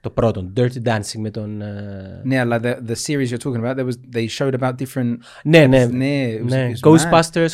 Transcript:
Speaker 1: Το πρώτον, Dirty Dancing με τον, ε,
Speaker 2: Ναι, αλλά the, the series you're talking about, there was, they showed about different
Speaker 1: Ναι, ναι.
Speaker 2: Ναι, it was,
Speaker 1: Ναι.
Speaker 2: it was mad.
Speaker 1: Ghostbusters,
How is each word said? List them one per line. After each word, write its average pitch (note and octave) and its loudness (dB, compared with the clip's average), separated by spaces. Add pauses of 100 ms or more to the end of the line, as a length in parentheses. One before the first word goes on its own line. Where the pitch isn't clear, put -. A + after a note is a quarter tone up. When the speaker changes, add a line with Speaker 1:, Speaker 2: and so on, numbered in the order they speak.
Speaker 1:
Το A2+ -10
πρώτον, G2 -2
Dirty B2 0
Dancing A2 -2
με G#2+ -6
τον, G#2+ -10
ε, G2+ -12
Speaker 2:
Ναι, C3 0
αλλά A#2+ 2
the, A#2+ -2 (100)
the A#2 -4
series C#3 -2
you're A#2+ -4
talking A#2+ -4
about, C3 -4
there C3 -4
was, B2+ -4 (200)
they A2+ -2 (120)
showed C3+ 0
about B2+ -2
different B2 -4 (280)
Speaker 1:
Ναι, D#3 8
ναι. C3 6
Speaker 2:
Ναι, C3 -2
it A2 -8
was, - -8
Speaker 1:
Ναι. B2+ -2
Speaker 2:
it B2 -8
was D#3+ 10
mad. - -
Speaker 1:
Ghostbusters, E3 2